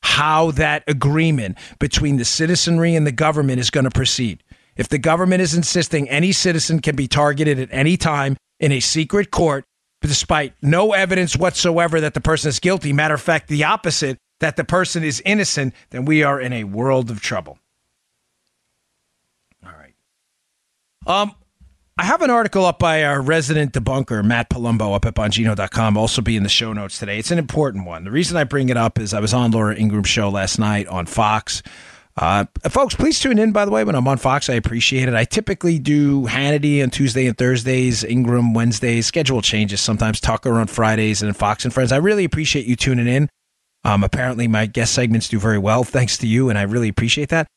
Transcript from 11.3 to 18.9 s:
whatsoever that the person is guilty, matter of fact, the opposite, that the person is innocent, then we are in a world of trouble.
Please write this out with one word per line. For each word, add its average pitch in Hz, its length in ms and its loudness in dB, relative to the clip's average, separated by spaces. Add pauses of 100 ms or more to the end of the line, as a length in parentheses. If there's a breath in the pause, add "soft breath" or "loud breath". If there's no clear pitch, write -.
whatsoever 170 640 2
that 151 140 -2
the 143 60 -4
person 156 300 0
is 120 100 -4
guilty, 180 320 0
matter 151 220 2
of 143 60 -4
fact, - 280 -2
the 147 160 0
opposite, 151 520 -2 (220)
that 156 160 -2
the - 80 -4
person 175 400 0
is 151 220 -4
innocent, 190 500 0 (160 soft breath)
then 127 140 -8
we 151 180 4
are 143 180 0
in 127 120 -6
a 117 100 -6
world 120 480 0
of 107 100 -8
trouble. 80 380 -8 (2000)